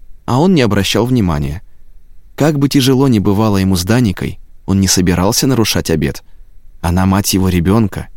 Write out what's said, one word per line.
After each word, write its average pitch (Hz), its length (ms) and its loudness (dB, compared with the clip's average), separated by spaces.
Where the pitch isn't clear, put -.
а 123 140 0
он 185 140 4
не 147 80 4
обращал 101 440 0
внимания. 85 580 0
Как 147 240 0
бы 139 100 0
тяжело 135 380 2
ни 113 120 2
бывало 101 380 2
ему 95 180 2
с 87 80 -2
Даникой, 104 560 0
он 98 160 2
не 95 60 2
собирался 92 600 0
нарушать 110 420 0
обет. 73 340 -2
Она 87 240 0
мать 95 280 0
его 92 160 2
ребёнка 92 680 0